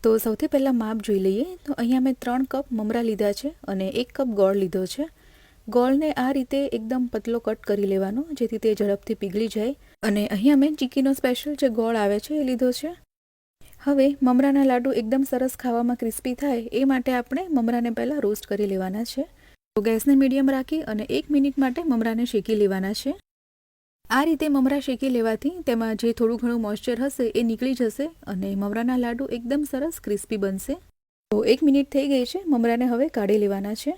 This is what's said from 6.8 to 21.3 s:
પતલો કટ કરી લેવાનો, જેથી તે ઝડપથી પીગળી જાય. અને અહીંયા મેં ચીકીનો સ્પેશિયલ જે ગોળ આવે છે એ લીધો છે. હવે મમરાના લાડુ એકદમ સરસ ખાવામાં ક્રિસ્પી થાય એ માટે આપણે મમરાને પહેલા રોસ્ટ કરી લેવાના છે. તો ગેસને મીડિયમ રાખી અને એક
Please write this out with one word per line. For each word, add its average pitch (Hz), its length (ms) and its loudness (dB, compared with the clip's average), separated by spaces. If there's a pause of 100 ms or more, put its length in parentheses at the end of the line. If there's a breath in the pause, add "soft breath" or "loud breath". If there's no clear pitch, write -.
પતલો 226 340 -4
કટ 226 120 -2 (100)
કરી 202 220 0
લેવાનો, 196 300 0 (180)
જેથી 226 240 -2
તે 220 140 4
ઝડપથી 208 460 -2
પીગળી 202 320 -2
જાય. 226 200 -2 (320 soft breath)
અને 208 160 2 (120)
અહીંયા 269 280 6
મેં 302 180 0
ચીકીનો 269 380 0
સ્પેશિયલ 269 420 -2
જે 269 80 4 (100)
ગોળ 226 240 0
આવે 202 140 2 (100)
છે 294 140 -4
એ 262 80 0
લીધો 254 300 2
છે. 339 160 -8 (920 soft breath)
હવે 277 220 4 (220)
મમરાના 269 420 4
લાડુ 247 300 2
એકદમ 269 300 0
સરસ 262 320 -2
ખાવામાં 240 400 0
ક્રિસ્પી 240 400 -4
થાય 240 220 -2 (160)
એ 269 120 2
માટે 262 260 0
આપણે 285 260 -6 (140)
મમરાને 233 400 0
પહેલા 254 280 -2
રોસ્ટ 208 260 -4
કરી 202 200 -2
લેવાના 190 400 -4
છે. 277 120 -4 (500 soft breath)
તો 208 120 0
ગેસને 226 340 2
મીડિયમ 269 340 4
રાખી 302 360 -4
અને 214 140 -4 (120)
એક 302 200 -4